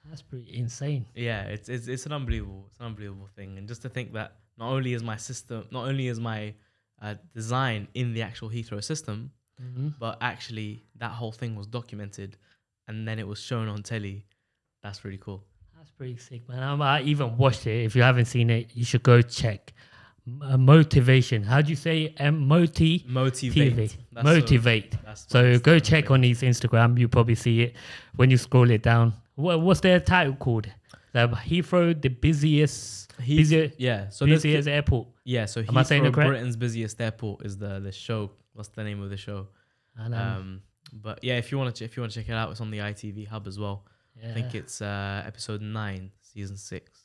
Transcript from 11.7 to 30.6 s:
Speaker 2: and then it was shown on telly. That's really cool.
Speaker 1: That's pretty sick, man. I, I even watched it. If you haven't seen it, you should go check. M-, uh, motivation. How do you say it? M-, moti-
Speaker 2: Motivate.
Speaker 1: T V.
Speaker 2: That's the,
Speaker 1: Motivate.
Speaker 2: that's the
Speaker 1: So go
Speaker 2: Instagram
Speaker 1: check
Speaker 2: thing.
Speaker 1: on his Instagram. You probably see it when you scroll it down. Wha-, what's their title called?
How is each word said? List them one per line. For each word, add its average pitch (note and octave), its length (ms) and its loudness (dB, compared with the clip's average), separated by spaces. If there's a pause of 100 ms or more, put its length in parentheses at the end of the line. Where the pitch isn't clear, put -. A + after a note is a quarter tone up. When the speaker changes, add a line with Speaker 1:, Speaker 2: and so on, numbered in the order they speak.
Speaker 2:
and A2 180 -10
then A2 120 -6
it G#2 60 -10
was G#2 140 -12
shown A2 300 -6
on G#2 140 -10
telly. G2+ 420 -10 (580)
That's G2+ 220 -16
really G2 120 -12
cool. G2 280 -16 (320)
Speaker 1:
That's D#3+ 140 -20
pretty B2+ 260 -14
sick, A#2 320 -20
man. B2 100 -10 (220)
I, C#3+ 160 4
I C#3 60 -2
even C#3 340 0
watched C3 280 4
it. A2+ 200 -2
If A2 100 -4
you B2 60 6
haven't B2 240 6
seen A#2+ 240 0
it, A#2 240 0
you A#2+ 100 -4
should A#2+ 180 0
go A#2+ 200 10
check. A#2 500 -4 (560)
M-, C3 140 -12
uh, C3+ 160 0
motivation. C3 840 6
How B2+ 200 2
do D3+ 80 2
you D#3 80 -2
say D#3+ 260 -2
it? D#3 140 -8
M-, D3 280 0
moti- D#3+ 640 4
Speaker 2:
Motivate. B2+ 460 -2
Speaker 1:
T C#3+ 160 6
V. A#2 80 0
Speaker 2:
That's G#2+ 200 -4 (140)
the, A#2 120 -6
Speaker 1:
Motivate. B2 800 4
Speaker 2:
that's G#2+ 180 -18
the - 80 -10
Speaker 1:
So B2 280 6
go D#3+ 180 6
Speaker 2:
Instagram D3+ 80 4
Speaker 1:
check D3+ 220 4
Speaker 2:
thing. - 40 2
Speaker 1:
on C3 120 6
his A#2+ 180 2
Instagram. A#2+ 580 4
You A#2+ 80 2
probably A#2 280 2
see A#2 260 2
it A#2+ 160 -2 (400)
when C3 120 6
you B2+ 60 6
scroll A#2+ 340 4
it A2 140 4
down. A#2 300 4 (240)
Wha-, E3+ 180 0
what's E3 240 4
their F3+ 220 4
title E3+ 340 2
called? A2+ 320 -2 (460)